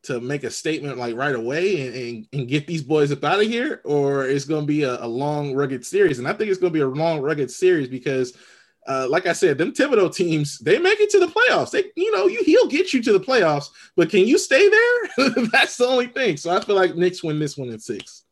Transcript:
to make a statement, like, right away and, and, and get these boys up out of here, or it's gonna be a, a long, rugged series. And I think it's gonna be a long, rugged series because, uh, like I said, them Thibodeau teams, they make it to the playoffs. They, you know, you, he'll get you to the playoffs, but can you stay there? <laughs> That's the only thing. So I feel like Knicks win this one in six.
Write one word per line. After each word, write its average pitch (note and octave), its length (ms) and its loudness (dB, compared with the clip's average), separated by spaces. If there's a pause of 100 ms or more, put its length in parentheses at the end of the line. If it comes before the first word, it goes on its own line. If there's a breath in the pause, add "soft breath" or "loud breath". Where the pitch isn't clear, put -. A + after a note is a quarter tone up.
to B2+ 180 -8
make C3+ 240 -8
a A2+ 60 -6
statement, D3 460 -8
like, A#2+ 180 -8
right C#3 200 -4
away C#3+ 520 -4
and, A#2+ 80 -10
and, A#2+ 380 -12
and C#3 160 -6
get C#3+ 180 -2
these E3 160 -6
boys D3 300 0
up C#3+ 100 -6
out F3 180 0
of G#3+ 60 4
here, A#3+ 380 -4
or C#3 420 0
it's C#3 180 -2
gonna D3 220 -4
be D3 160 0
a, B2+ 220 -4
a - 20 -8
long, C#3+ 480 -4
rugged C3+ 300 -4
series. F3 340 0
And B2 80 -6
I E3+ 60 -4
think A3 180 -4
it's F#3 80 0
gonna F3+ 140 0
be D#3 80 0
a C3+ 80 2
long, D#3 320 -2
rugged C#3+ 300 -2
series F3 360 2
because, B2+ 500 -4 (520 soft breath)
uh, C3 220 -2
like F3 160 0
I E3+ 80 0
said, D3+ 240 2
them F3 140 0
Thibodeau A3+ 400 2
teams, D#3+ 460 -2
they G#3 200 2
make F#4+ 220 2
it G#4 100 4
to G4+ 100 6
the F4 60 4
playoffs. A4 440 2
They, G4 140 0 (120)
you F#4+ 160 0
know, G#4 140 2
you, A4 180 0
he'll G#4+ 220 6
get E4 280 -2
you B3 80 2
to A3 100 2
the F#3+ 80 4
playoffs, E3+ 480 2 (260 loud breath)
but E3+ 140 4
can G3 180 4
you C#4+ 120 4
stay F#4 300 4
there? A4 680 2
<laughs> A#3 180 0
That's - 240 2
the B3 100 2
only B3 200 0
thing. A#3+ 320 -2
So E3+ 180 -2
I G#3 40 2
feel G#3 160 0
like F3+ 200 2
Knicks F3+ 260 -2
win D3+ 160 -2
this D3 200 -4
one B2+ 100 -8
in A2+ 100 -12
six. - 540 -12